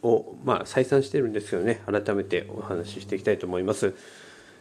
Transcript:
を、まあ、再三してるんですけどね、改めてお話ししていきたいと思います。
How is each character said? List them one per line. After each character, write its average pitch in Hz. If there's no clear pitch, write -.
を、 107
ま 113
あ、 -
再 131
三 139
し 135
て -
る 127
ん 110
で 104
す 98
け 101
ど 90
ね、 113
改 104
め 98
て 101
お 104
話 90
し 101
し -
て 101
い -
き 98
た 107
い 95
と 90
思 90
い 92
ま 101
す。 98